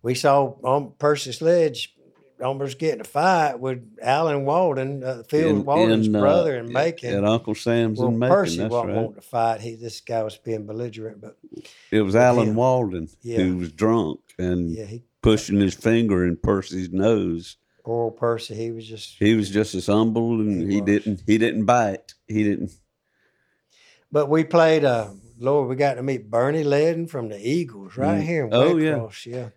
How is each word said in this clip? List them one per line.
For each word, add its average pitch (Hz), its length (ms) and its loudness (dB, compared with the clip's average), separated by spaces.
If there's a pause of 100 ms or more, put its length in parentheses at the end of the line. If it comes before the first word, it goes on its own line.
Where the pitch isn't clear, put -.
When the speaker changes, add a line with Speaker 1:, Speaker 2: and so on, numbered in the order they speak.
Speaker 1:
we 123 120 -2
saw, 139 420 2 (100)
um, 131 340 0
Percy 147 320 0
Sledge 160 600 0 (500)
almost 135 340 -6
get 160 180 -2
in 110 40 -14
a 107 60 -12
fight 160 560 2
with 127 200 -4 (200)
Alan 143 420 0
Walden, 139 640 0
uh, 123 200 -6
Phil 156 260 2
Speaker 2:
In, 101 120 2
Speaker 1:
Walden's 110 440 4
Speaker 2:
in, 107 100 2
uh, - 20 2
Speaker 1:
brother 147 380 4
in 117 80 -8
Speaker 2:
at, 117 60 -12
Speaker 1:
Macon. 135 440 -2
Speaker 2:
at 101 80 0
Uncle 110 320 0
Sam's 117 420 0
Speaker 1:
Well, 123 120 0
Speaker 2:
in 117 100 0
Macon, 127 160 4
Speaker 1:
Percy 175 220 0
Speaker 2:
that's 107 160 -2
Speaker 1:
wasn't 117 160 -2
Speaker 2:
right. 98 80 -2
Speaker 1:
wanting 113 180 -2
to - 60 -20
fight. 113 400 -2
He, 113 140 -12
this 113 260 -14
guy 117 200 -4
was 107 160 -8
being 107 280 -6
belligerent, 110 560 -10
but 107 160 -20 (540)
Speaker 2:
It 107 100 2
was 95 120 0
Speaker 1:
but 113 80 6
Speaker 2:
Alan 120 280 4
Speaker 1:
him. 107 60 0
Speaker 2:
Walden 113 520 0 (140)
Speaker 1:
Yeah. 117 160 -6
Speaker 2:
who 92 180 0
was 87 160 -6
drunk 101 480 0 (180)
and 90 320 -2
Speaker 1:
Yeah, 95 140 -8
he 110 200 -14 (180)
Speaker 2:
pushing 104 400 2
his 95 140 2
finger 113 520 2
in 87 80 0
Percy's 92 560 -4
nose. 92 640 0 (300)
Speaker 1:
Poor 117 260 -4
Percy, 117 420 -4
he 113 180 -8
was 113 140 -14
just 110 320 -18
Speaker 2:
He 104 160 4
was 104 160 0
just 104 260 -2
as 90 120 -4
humble, 113 540 0
and 101 220 -2
Speaker 1:
He 98 120 -2
Speaker 2:
he 104 60 2
Speaker 1:
was. 98 60 -8
Speaker 2:
didn't, 101 380 0
he 107 120 4
didn't 110 260 0
bite. 110 520 0 (120)
He 107 160 -2
didn't. 101 300 -4 (1400)
Speaker 1:
But 147 180 2
we 160 140 4
played, 160 420 4
uh, 117 240 0 (300)
Lord, 135 300 0
we 131 60 -4
got 139 200 0
to 123 80 -8
meet 123 260 -6
Bernie 135 340 0
Ledden 156 440 0
from 123 220 -10
the 104 200 -8
Eagles 110 480 -6
right 139 240 0
Speaker 2:
Mm. - 40 -4
Speaker 1:
here 160 200 -2
in 110 80 -4
Speaker 2:
Oh, 151 240 4
yeah. 156 160 0
Speaker 1:
Waycross, 113 320 -8
yeah. 120 320 -12